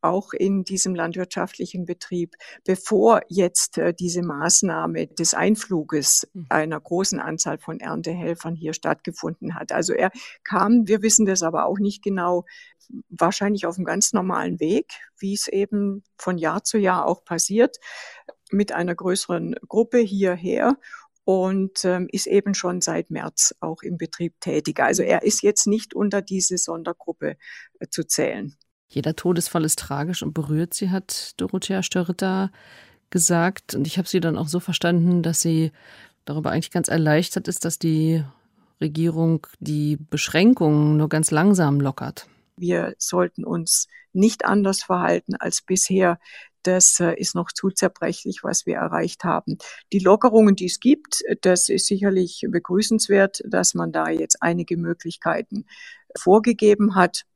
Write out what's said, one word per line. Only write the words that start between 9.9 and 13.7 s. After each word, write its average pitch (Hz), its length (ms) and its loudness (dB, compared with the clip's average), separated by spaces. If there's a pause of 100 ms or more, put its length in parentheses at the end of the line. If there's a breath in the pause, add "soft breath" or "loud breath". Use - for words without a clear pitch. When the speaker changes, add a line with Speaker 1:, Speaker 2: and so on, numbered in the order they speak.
Speaker 1:
er 185 180 0 (320 loud breath)
kam, 208 420 4
wir 196 160 0
wissen 214 240 4
das 190 160 0
aber 160 240 0
auch 196 140 -2
nicht 202 240 -2
genau, 180 400 0 (640 loud breath)
wahrscheinlich 196 580 0
auf 175 100 -6